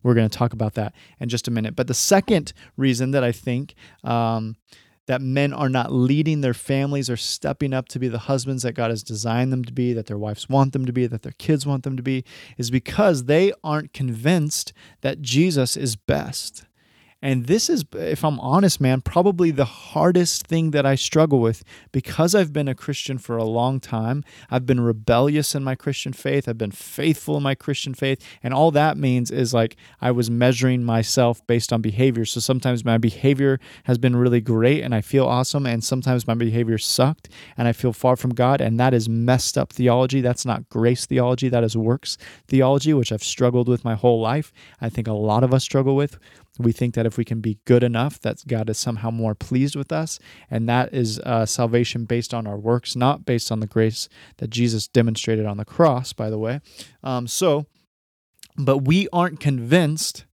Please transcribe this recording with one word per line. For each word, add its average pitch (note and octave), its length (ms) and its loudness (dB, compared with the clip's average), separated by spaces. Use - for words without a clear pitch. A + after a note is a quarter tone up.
we're B2 100 2
gonna A2+ 140 2
talk A#2 240 -2
about A2 220 -6
that G#2 200 -6
in B2 100 -6
just A#2 200 -6
a - 20 -4
minute. A2 240 -4
But B2+ 140 -4
the B2+ 60 -2
second G3 580 0
reason C3 340 0
that C3+ 140 0
I A#2+ 80 0
think, B2+ 420 -6
um, A2+ 500 -2
that C3 120 0
men C#3 320 0
are C#3 160 -2
not C3 220 0
leading C#3+ 500 2
their B2+ 140 0
families C#3 560 -2
or A#2 60 -2
stepping C#3 560 -4
up C3 160 -4
to - 100 -10
be B2+ 80 -2
the A#2 120 -4
husbands C3 440 -2
that A#2 120 -4
God A#2 160 -2
has A2 120 -4
designed A#2+ 500 -2
them B2+ 120 -2
to A#2+ 80 -12
be, B2 200 -2
that A2 140 -6
their G#2 120 -8
wives G#2 300 -8
want C3+ 240 2
them C3 140 -4
to B2 60 -4
be, B2 160 0
that A#2 140 -8
their - 160 -14
kids C#3+ 280 0
want C#3 160 -2
them C3+ 140 -6
to B2 60 -8
be, C3 220 -4
is A#2+ 140 -6
because C3+ 540 0
they E3 280 4
aren't D3+ 280 -4
convinced C#3 800 -2
that C#3+ 200 -4
Jesus C#3 560 2
is A#2 200 -4
best. - 680 -6
And C3 280 -2
this G#3+ 200 2
is, B3+ 160 0
if E2 300 -4
I'm D3+ 140 0
honest, D#3+ 420 2
man, C3 200 2
probably F3 500 2
the C#3 140 0
hardest E3+ 840 0
thing D#3+ 240 0
that C#3+ 160 2
I C#3 80 4
struggle D3 460 2
with A2+ 240 0
because D#3+ 420 0
I've F3+ 200 4
been C#3+ 160 -2
a B2+ 80 -4
Christian C3+ 420 -6
for A#2 180 -6
a A2+ 60 0
long A#2+ 380 0
time. A#2+ 420 -4
I've B2+ 140 0
been B2+ 120 2
rebellious A#2+ 800 2
in C#3 80 -4
my C3 100 -2
Christian C3+ 380 -6
faith. C#3 360 -2
I've A2+ 100 -6
been G#2+ 120 -4
faithful D3+ 640 -2
in D3 60 -2
my C#3 140 0
Christian - 360 -6
faith. C3+ 320 -4
And B2 140 -4
all D#3 160 6
that D3 260 4
means B2+ 360 0
is, B2 200 0
like, A2+ 220 2
I B2 120 0
was A#2+ 180 0
measuring B2 540 2
myself A#2 640 2
based A#2+ 240 0
on A2+ 100 0
behavior. A2+ 420 0
So - 140 -6
sometimes B2 460 -2
my A2+ 140 2
behavior C3+ 600 2
has B2 160 0
been B2 160 2
really A#2+ 260 4
great A#2 440 2
and B2 100 -2
I G#2+ 60 2
feel C3 260 2
awesome. B2+ 400 0
And A#2 160 -2
sometimes B2+ 420 -2
my A2+ 100 0
behavior A2+ 440 0
sucked - 520 0
and A#2+ 100 0
I A#2 60 2
feel A#2+ 200 0
far B2+ 220 2
from B2+ 160 -2
God. B2+ 300 2
And A2+ 180 0
that B2+ 160 4
is A2+ 140 0
messed A#2+ 500 0
up C3+ 140 -4
theology. B2+ 480 2
That's B2 260 -2
not A#2 220 -4
grace A#2+ 360 0
theology. B2+ 440 0
That A#2+ 160 2
is A2 120 -2
works A2+ 400 -2
theology, C3+ 480 4
which B2 160 2
I've G#2+ 140 -6
struggled B2 440 2
with A#2+ 160 0
my A2+ 120 -2
whole A#2 240 4
life. B2+ 320 -2
I A2+ 80 -4
think A2+ 200 -6
a A2 40 -2
lot G#2+ 300 2
of B2+ 100 4
us C3 120 2
struggle C3+ 320 2
with. C#3+ 200 0
We A#2 120 2
think A#2+ 240 -2
that A2+ 100 0
if A2 100 -2
we A#2 80 -2
can A2+ 160 -4
be G#2+ 260 -4
good B2 180 6
enough, A#2+ 380 -2
that A2+ 260 -6
God A2+ 200 -2
is G#2+ 100 -6
somehow A2+ 320 -6
more A2+ 220 -4
pleased C3 440 -2
with C#3 160 -8
us. D#3+ 260 -4
And A#2 180 -2
that B2 240 0
is, A2+ 280 -2
uh, A#2 260 0
salvation A#2+ 580 0
based A#2 300 -4
on A2+ 140 -6
our G2+ 100 -8
works, A#2 380 -2
not C3+ 280 0
based A#2+ 280 -2
on A2 80 -2
the G#2+ 80 -4
grace A2 400 0
that A2+ 120 -8
Jesus A#2 380 0
demonstrated A2 580 2
on G2+ 100 -6
the G#2+ 80 -8
cross, C3+ 480 2
by A2 180 -6
the G#2+ 80 -4
way. A#2+ 220 -4
Um, B2 240 -6
so, D3+ 380 0
but C#3 220 2
we D#3+ 340 2
aren't F3 260 0
convinced D3 960 0